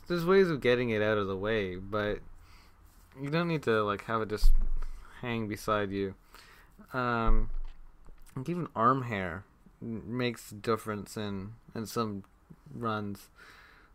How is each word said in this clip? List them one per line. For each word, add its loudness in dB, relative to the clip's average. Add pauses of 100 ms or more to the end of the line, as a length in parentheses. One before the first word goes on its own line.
there's -2
ways 6
of -2
getting 4
it 0
out 2
of 0
the -2
way, -2
but -4 (1040)
you -6
don't 0
need -2
to, 2
like, -2
have -2
it -4
just 8 (720)
hang -4
beside -2
you. -4 (760)
Um, 4 (880)
like, -8
even -4
arm 4
hair -4 (380)
m-, -8
makes -4
a -14
difference -4
in, -6 (240)
in -6
some -4 (500)
runs, -6 (640)